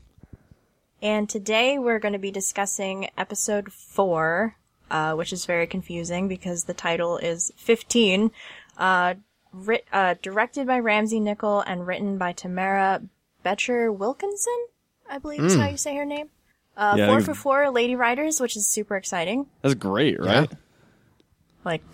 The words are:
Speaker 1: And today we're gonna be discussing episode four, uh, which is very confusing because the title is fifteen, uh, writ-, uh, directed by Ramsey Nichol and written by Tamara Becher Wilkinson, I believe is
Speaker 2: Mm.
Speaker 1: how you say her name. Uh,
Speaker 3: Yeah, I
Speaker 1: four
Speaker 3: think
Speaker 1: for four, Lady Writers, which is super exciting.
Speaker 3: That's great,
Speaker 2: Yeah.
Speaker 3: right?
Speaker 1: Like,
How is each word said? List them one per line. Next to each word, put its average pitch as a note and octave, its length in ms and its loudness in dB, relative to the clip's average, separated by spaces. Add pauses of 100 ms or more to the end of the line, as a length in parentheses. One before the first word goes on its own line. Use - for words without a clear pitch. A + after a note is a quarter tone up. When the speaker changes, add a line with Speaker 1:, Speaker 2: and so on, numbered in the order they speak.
(1000)
Speaker 1:
And G#3+ 280 0
today A3 500 2
we're A#3 220 0
gonna G3+ 180 -2
be G3 140 -6
discussing G3 840 -4
episode G3+ 560 -4
four, F3 840 0 (340)
uh, D#3 240 0
which E3 180 -4
is F3+ 140 -6
very E3+ 220 0
confusing F3 580 -4
because F3+ 380 -6
the F3 100 -6
title E3+ 440 -2
is E3+ 380 -4
fifteen, A3 760 2 (460)
uh, F3+ 360 2 (380)
writ-, G3 400 -2
uh, F3+ 300 2
directed A#3 440 -2
by B3+ 140 2
Ramsey G#3+ 400 2
Nichol G#3 400 0
and F3 260 -6
written G3 320 -4
by F3+ 140 -2
Tamara F#3+ 680 0 (440)
Becher A#3 480 0
Wilkinson, G4+ 760 -4 (420)
I C#4 100 -10
believe G3 260 -4
is F#3+ 120 4
Speaker 2:
Mm. - 40 6
Speaker 1:
how C#4+ 80 0
you C#4+ 80 -6
say C#4+ 180 -6
her C#4+ 100 -4
name. D4 240 -8 (460)
Uh, G#3 220 2
Speaker 3:
Yeah, G#3 80 4
I - 40 4
Speaker 1:
four G#2+ 100 6
Speaker 3:
think G#3 80 2
Speaker 1:
for - 80 -4
four, C#4 360 2
Lady A#3+ 260 0
Writers, B3+ 440 0
which A#3 160 -2
is G#3 100 -2
super G#3 300 -2
exciting. G3 480 -4 (160)
Speaker 3:
That's C3+ 140 2
great, G#2 440 2
Speaker 2:
Yeah. G2+ 220 4
Speaker 3:
right? D3+ 120 0 (1120)
Speaker 1:
Like, E3 160 -4 (120)